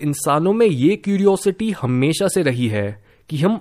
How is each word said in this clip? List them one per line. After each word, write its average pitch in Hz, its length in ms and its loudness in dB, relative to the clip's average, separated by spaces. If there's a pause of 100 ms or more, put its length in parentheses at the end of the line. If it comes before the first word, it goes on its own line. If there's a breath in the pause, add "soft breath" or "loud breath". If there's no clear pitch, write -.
इंसानों 151 500 0
में 226 140 2
ये 160 300 2
क्यूरियोसिटी 196 760 0
हमेशा 143 580 0
से 185 140 0
रही 123 260 0
है 104 360 -4 (240 soft breath)
कि 151 100 -6
हम 202 220 0